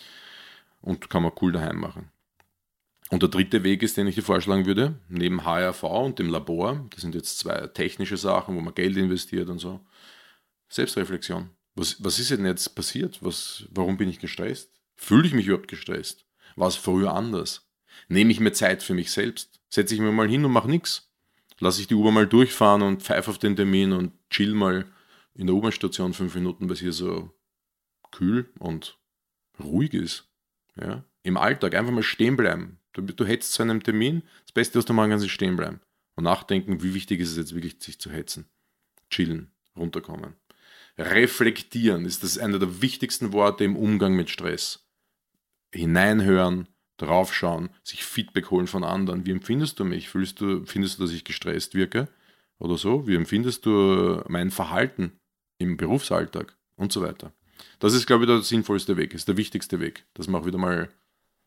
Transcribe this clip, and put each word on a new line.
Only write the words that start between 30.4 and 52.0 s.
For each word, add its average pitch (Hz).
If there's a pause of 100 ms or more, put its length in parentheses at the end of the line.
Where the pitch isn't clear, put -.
Ja? 127 (220)
Im 92
Alltag 101
einfach 117
mal 113
stehen 123
bleiben. 90 (160)
Du, 92
du 98
hetzt 113
zu -
einem 110
Termin, 123 (180)
das -
Beste, 117
was 117
du 120
machen 107
kannst, 104
ist 92
stehen 92
bleiben. 82 (380)
Und 82
nachdenken, 92
wie 92
wichtig 92
ist 85
es 80
jetzt 82
wirklich, 85
sich -
zu 80
hetzen. 78 (640)
Chillen, 82 (240)
runterkommen. 78 (640)
Reflektieren 110
ist 87
das 85
eine 101
der 92
wichtigsten 123
Worte 101
im 101
Umgang 101
mit 87
Stress. - (840)
Hineinhören, 92 (300)
draufschauen, 87 (140)
sich -
Feedback -
holen 90
von 90
anderen. 90
Wie 95
empfindest 127
du 101
mich? 87
Fühlst 95
du, 98
findest 98
du, 95
dass 82
ich 85
gestresst -
wirke? 101 (500)